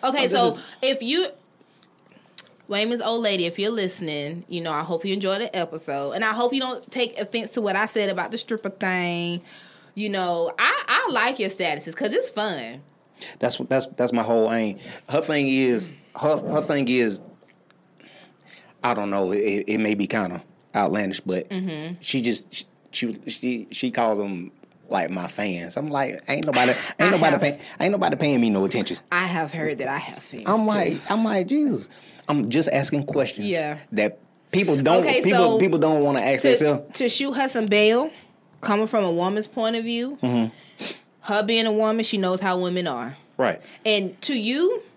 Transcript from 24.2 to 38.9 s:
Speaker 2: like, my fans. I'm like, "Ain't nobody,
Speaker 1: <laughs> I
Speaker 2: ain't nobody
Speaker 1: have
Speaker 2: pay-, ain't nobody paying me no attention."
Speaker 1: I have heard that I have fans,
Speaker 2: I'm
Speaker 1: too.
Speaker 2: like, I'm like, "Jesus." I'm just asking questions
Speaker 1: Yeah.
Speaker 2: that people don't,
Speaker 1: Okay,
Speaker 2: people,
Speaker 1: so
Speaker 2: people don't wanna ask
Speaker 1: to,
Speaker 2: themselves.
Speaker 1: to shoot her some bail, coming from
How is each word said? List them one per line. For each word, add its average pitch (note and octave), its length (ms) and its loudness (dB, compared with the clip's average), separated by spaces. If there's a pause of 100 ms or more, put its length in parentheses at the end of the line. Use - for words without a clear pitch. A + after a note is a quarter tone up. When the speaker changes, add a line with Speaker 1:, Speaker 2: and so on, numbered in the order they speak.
Speaker 2:
like, E2+ 220 -2
my F2+ 180 -6
fans. F2+ 500 -6
I'm D3 100 -6
like, C#3 400 -4
"Ain't C#3+ 160 -2
nobody, B2+ 280 4 (140)
Speaker 1:
<laughs> - 120 -12
I D#3 60 4
Speaker 2:
ain't G3+ 80 6
nobody D#3+ 200 6
Speaker 1:
have C#3 80 2
Speaker 2:
pay-, C#3+ 200 0 (200)
ain't F#3 120 2
nobody F#3 240 0
paying C#3+ 240 2
me A2+ 100 4
no G2 140 4
attention." - 340 -2 (120)
Speaker 1:
I F3 160 0
have E3 260 -2
heard D3+ 260 -4
that C3 100 -4
I C#3 100 -2
have - 240 -10
fans, - 240 -14
Speaker 2:
I'm A3 140 2
Speaker 1:
too. G#3+ 60 2
Speaker 2:
like, G#3 440 0
I'm A3 140 2
like, G3+ 220 2
"Jesus." C#4+ 420 0 (400)
I'm C3+ 220 0
just D#3 200 2
asking C#3 360 0
questions D3 420 -2
Speaker 1:
Yeah. D3+ 300 -2 (140)
Speaker 2:
that G#3 260 0 (340)
people F3 240 4
don't, D#3 280 6
Speaker 1:
Okay, E3+ 180 4
Speaker 2:
people, F#3 160 6
Speaker 1:
so F3 200 6
Speaker 2:
people F3 200 4
don't D#3 240 4
wanna C#3 180 4
ask C3 220 2
Speaker 1:
to, C#3+ 60 6
Speaker 2:
themselves. C#3+ 500 4
Speaker 1:
to B3+ 100 2
shoot C#4 240 -2
her C4 160 0
some A3+ 180 -2
bail, G#3+ 440 4 (500)
coming G#3+ 260 0
from G#3+ 180 2